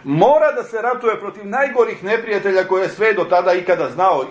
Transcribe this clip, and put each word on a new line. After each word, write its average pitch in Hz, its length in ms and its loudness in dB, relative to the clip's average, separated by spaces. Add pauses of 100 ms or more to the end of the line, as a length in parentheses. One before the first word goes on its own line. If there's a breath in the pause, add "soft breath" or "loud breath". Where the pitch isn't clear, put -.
mora 262 480 4
da 247 100 -6
se 220 200 -8
ratuje 240 380 -2
protiv 202 260 -12
najgorih 240 580 -2
neprijatelja 202 640 0
koje 190 140 2
je 175 60 -2
sve 214 240 0
do 180 120 0
tada 180 280 2
ikada 175 380 0
znao 156 400 0